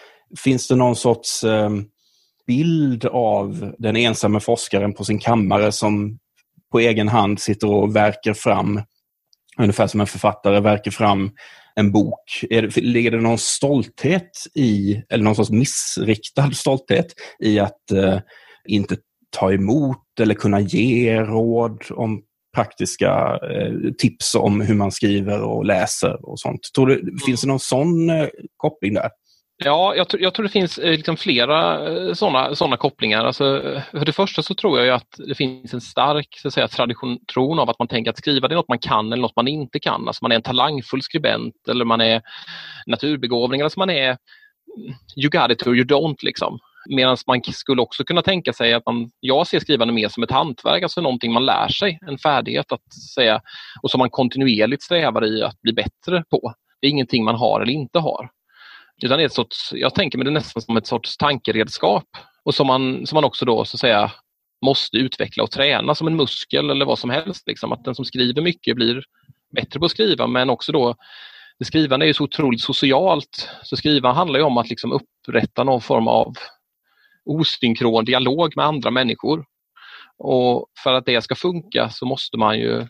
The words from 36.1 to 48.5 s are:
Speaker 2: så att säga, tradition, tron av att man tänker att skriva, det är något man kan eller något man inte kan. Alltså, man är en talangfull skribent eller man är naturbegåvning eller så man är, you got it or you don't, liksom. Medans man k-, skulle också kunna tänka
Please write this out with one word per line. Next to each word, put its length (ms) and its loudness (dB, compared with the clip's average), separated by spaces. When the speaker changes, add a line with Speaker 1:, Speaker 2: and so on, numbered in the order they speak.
Speaker 2:
så 60 -6
att 60 -8
säga, 140 2
tradition, 500 -4
tron 240 0
av 120 0
att 80 -4
man 100 -2
tänker 220 -2
att 80 -8
skriva, 300 0
det 60 0
är 20 2
något 120 0
man 100 0
kan 340 -2
eller 100 -2
något 140 -2
man 120 2
inte 320 -6
kan. 280 -4
Alltså, 160 -8
man 80 2
är 40 4
en 60 0
talangfull 600 -2
skribent 640 -4
eller 160 0
man 160 2
är 220 4
naturbegåvning 760 -2
eller 100 0
så 100 -8
man 100 0
är, 260 0
you 140 -2
got 200 2
it 160 0
or 100 2
you 100 4
don't, 360 2
liksom. 360 -4
Medans 360 2
man 140 0
k-, 120 -10
skulle 300 -2
också 220 -4
kunna 180 0
tänka 300 -2